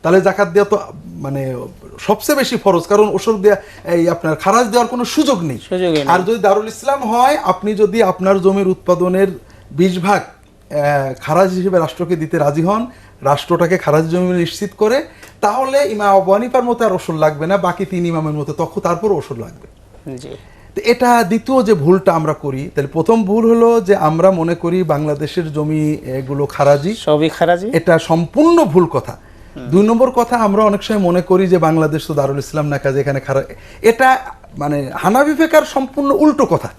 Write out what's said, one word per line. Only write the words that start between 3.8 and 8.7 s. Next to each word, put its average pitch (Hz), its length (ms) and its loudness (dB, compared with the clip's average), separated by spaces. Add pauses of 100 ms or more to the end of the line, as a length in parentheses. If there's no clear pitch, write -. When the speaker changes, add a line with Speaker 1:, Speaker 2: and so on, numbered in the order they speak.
Speaker 1:
এই 170 240 0
আপনার 165 280 -2
খারাজ 226 300 0
দেওয়ার 233 220 0
কোনো 247 160 -4
সুযোগ 254 380 0
নেই। 135 160 -6
Speaker 2:
সুযোগই 185 340 -4
নেই। 151 100 0
Speaker 1:
আর 170 180 2
যদি 214 180 -2
দারুল 208 300 2
ইসলাম 277 340 -4
হয়, 247 340 2
আপনি 202 380 -2
যদি 208 280 2
আপনার 190 380 2
জমির 190 280 2
উৎপাদনের 180 600 0 (420)